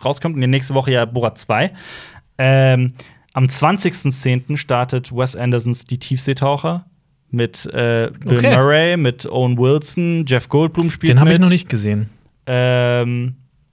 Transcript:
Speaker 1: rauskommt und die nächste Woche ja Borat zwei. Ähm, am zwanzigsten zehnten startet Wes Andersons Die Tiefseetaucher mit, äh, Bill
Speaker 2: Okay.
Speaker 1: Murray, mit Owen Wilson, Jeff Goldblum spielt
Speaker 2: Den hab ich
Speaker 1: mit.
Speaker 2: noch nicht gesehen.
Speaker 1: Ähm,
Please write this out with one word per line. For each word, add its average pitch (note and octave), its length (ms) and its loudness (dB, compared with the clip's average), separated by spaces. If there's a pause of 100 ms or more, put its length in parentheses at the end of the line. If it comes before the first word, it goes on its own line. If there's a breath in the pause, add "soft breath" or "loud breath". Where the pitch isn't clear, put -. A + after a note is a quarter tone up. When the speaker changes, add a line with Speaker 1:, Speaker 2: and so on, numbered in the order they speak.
Speaker 1:
rauskommt D3 300 -2
und C3+ 60 -2
die B2+ 60 0
nächste C3 260 0
Woche C3+ 180 0
ja B2 120 2
Borat A#2 340 -4
zwei. B2 360 -2 (640 loud breath)
Ähm, C3 560 4 (400 loud breath)
am C3 160 2
zwanzigsten D#3+ 600 0
zehnten C3 440 -4
startet B2 580 -4
Wes B2+ 220 -4
Andersons A#2+ 500 -2
Die B2 140 -6
Tiefseetaucher C#3 840 -2 (460)
mit, A#2+ 340 -4
äh, A#2 460 -2 (120)
Bill B2 140 2
Speaker 2:
Okay. A#2+ 180 4
Speaker 1:
Murray, D3+ 420 4
mit B2+ 320 -2
Owen B2 280 0
Wilson, D3+ 680 0
Jeff C3 220 -2
Goldblum E3 420 0
spielt D#3+ 240 0
Speaker 2:
Den B2+ 60 8
hab D3+ 80 6
ich E3+ 60 6
Speaker 1:
mit. E3+ 80 4
Speaker 2:
noch F#3 80 6
nicht F3+ 180 2
gesehen. G#2 420 -2 (360)
Speaker 1:
Ähm, B2 920 0 (360)